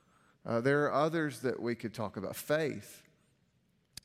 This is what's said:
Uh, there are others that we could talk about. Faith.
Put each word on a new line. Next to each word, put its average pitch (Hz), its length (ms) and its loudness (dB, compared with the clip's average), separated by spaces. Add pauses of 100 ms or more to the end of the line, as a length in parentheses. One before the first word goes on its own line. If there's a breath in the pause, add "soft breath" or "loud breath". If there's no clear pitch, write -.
(460 soft breath)
Uh, 117 160 2
there 139 220 4
are 123 100 2
others 151 480 2
that 123 200 0
we 117 140 0
could 110 180 -6
talk 107 240 -4
about. 95 180 -4
Faith. 147 680 -2 (1000)